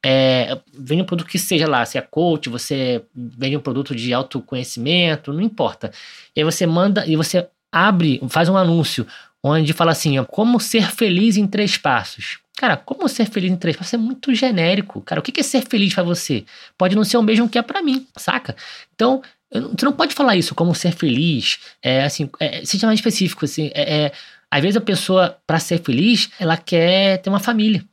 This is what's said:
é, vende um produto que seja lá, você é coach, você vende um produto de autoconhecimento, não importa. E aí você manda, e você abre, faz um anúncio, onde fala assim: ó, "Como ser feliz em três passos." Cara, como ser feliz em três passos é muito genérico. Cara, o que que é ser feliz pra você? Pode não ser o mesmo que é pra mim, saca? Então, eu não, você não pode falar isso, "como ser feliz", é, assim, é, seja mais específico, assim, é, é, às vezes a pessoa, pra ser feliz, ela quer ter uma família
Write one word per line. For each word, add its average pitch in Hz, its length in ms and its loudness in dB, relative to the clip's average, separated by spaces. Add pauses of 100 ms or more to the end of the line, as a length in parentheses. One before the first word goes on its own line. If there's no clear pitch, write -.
é, 131 520 2 (200)
vende 143 240 -2
um 185 40 -2
produto 170 240 -6
que 185 100 -4
seja 160 260 0
lá, 127 200 0
você - 120 -8
é 123 40 -4
coach, 156 480 -2
você 123 520 -4 (140)
vende 123 400 -6
um 143 60 -4
produto 139 340 -4
de 120 180 -2
autoconhecimento, 139 1160 -2
não 151 80 -4
importa. 180 540 -4 (420)
E 151 60 0
aí - 20 2
você 165 240 0
manda, 190 400 2
e 160 80 2
você - 320 0 (240)
abre, 170 560 2
faz 165 220 2
um 190 80 4
anúncio, 165 500 2 (340)
onde 151 300 2
fala 165 220 2
assim: 139 260 0
ó, 127 60 -2
"Como 233 340 2
ser - 320 0
feliz 202 460 2
em 208 100 2
três 202 300 -2
passos." - 600 -2 (200)
Cara, 220 160 2
como 277 320 -6
ser 226 180 0
feliz 190 240 -2
em 185 60 0
três 175 220 -2
passos - 160 -8
é 240 40 -2
muito 254 380 -2
genérico. 196 640 0
Cara, - 220 -4
o - 20 -6
que - 80 -8
que - 80 -4
é 294 40 2
ser 269 180 0
feliz 202 320 0
pra 185 100 0
você? 170 400 -2 (340)
Pode 185 160 2
não 214 120 2
ser 208 100 0
o 233 80 4
mesmo 220 240 4
que 233 100 -2
é 233 40 0
pra 381 200 -4
mim, 262 240 -2 (120)
saca? - 360 -4 (400)
Então, 262 280 2 (280)
eu - 120 -4
não, 269 80 -8
você 247 160 -2
não 285 80 2
pode 294 200 -2
falar 254 220 2
isso, 170 180 0
"como 170 220 2
ser 175 160 0
feliz", 147 680 0 (240)
é, 131 220 2
assim, 143 340 -2
é, - 280 -4
seja 202 200 -2
mais 220 140 4
específico, 202 460 -2
assim, 147 280 -4
é, 151 340 0
é, 139 40 -4 (400)
às 143 100 2
vezes 190 140 2
a 220 60 2
pessoa, 185 560 0 (100)
pra 160 100 0
ser 170 240 -2
feliz, 175 560 2
ela 165 200 0
quer 185 640 2
ter 190 100 -6
uma 202 100 0
família 214 420 2 (120)